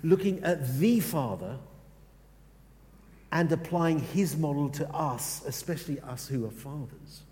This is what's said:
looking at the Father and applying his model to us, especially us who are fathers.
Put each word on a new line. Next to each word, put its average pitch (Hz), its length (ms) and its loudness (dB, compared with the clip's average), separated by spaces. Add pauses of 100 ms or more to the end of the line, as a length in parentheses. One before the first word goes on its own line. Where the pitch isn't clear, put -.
looking 190 400 4
at 139 360 0
the 226 200 6
Father 120 580 -2 (1700)
and 165 200 2
applying 165 480 2
his 151 360 0
model 147 340 0
to 151 200 -4
us, 143 560 -4
especially 147 560 -4
us 123 260 -10
who 127 180 -2
are 110 60 -6
fathers. - 720 -12 (100)